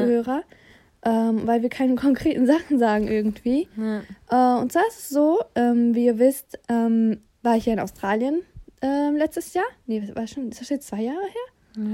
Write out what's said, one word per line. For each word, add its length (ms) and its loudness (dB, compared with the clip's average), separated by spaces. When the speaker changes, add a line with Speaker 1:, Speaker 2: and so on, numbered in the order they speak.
Speaker 1:
Zuhörer, 420 0
ähm, 420 0
weil 160 2
wir 60 0
keine 260 0
<laughs> 400 2
konkreten 100 2
Sachen 360 2
sagen 260 2
irgendwie. 720 -2
Speaker 2:
Ja. 800 0
Speaker 1:
Äh, 20 0
und 120 -2
zwar 160 2
ist 100 -10
es 120 -16
so, 280 4
ähm, 400 2
wie 120 2
ihr 120 2
wisst, 400 0
ähm, 520 2
war 120 4
ich 100 -2
ja 80 0
in 60 -2
Australien, 640 -2
ähm, 320 0
letztes 400 -4
Jahr. 100 -2
Nee, 180 -4
das 120 -12
war 100 -6
schon, 220 -10
ist 120 -14
das 100 -10
jetzt 180 -6
zwei 140 -6
Jahre 180 -6
her? 720 -10